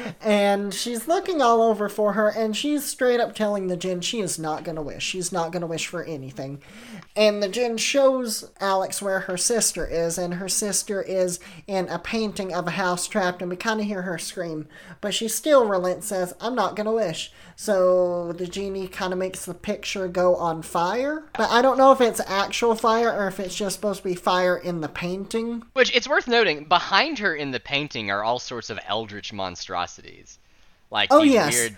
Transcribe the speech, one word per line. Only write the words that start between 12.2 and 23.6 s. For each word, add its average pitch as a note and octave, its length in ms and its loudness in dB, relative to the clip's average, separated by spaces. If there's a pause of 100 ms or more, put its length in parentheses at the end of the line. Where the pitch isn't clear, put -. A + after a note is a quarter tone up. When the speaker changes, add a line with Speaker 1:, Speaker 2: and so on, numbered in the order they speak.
Speaker 1:
of F3 140 -2
a F#3 40 -2
house F3+ 360 -2
trapped, F3+ 340 0
and F3+ 100 -4
we F3+ 40 -4
kinda A3 280 -2
hear G3+ 180 -4
her F3+ 160 -6
scream. D#3+ 500 -8 (320)
But G3+ 140 -4
she A3+ 160 -2
still C4+ 380 4
relents, F3+ 400 -2
says, F#3 340 -2
"I'm A#3+ 140 -4
not F#3+ 200 0
gonna G#3+ 160 -2
wish." G3+ 400 -2 (240)
So F3+ 800 2
the F3+ 140 -6
genie G3 400 -6
kinda F#3 280 -4
makes F#3 300 -6
the F3 80 -10
picture G3+ 540 -6
go F3+ 280 4
on D#3+ 280 -2
fire. B3 600 -2 (120)
But A3 140 2
I A#3 100 6
don't B3+ 160 4
know C4+ 140 10
if C4 100 6
it's A3+ 240 2
actual G3 480 0
fire A3+ 420 4
or G3 120 0
if F#3 120 -4
it's F#3 160 -6
just G3 200 -2